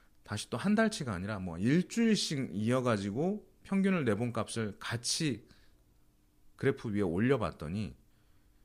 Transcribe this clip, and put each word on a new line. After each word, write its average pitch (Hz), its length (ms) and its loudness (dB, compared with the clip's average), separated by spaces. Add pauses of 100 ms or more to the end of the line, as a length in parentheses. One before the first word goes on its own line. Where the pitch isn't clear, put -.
(220)
다시 - 280 -8
또 120 60 -4
한 190 180 2
달치가 214 380 2
아니라 98 260 -4
뭐 90 200 -6
일주일씩 170 920 2
이어가지고 120 960 0 (180)
평균을 190 400 2
내본 113 280 0
값을 107 460 -4
같이 120 680 -4 (1080)
그래프 131 340 0
위에 101 120 0
올려봤더니 92 920 0 (680)